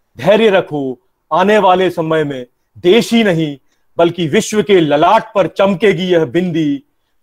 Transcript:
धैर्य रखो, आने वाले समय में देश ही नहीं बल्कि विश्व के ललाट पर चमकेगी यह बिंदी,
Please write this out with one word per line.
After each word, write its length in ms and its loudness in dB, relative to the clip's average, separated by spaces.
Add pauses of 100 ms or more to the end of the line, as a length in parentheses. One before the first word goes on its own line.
(180)
धैर्य 320 2
रखो, 480 -4 (360)
आने 240 2
वाले 320 2
समय 340 -4
में 220 -8 (320)
देश 360 0
ही 100 2
नहीं 340 -2 (400)
बल्कि 300 0
विश्व 360 -2
के 160 2
ललाट 440 2 (120)
पर 120 2
चमकेगी 560 0
यह 220 0
बिंदी, 580 -4 (400)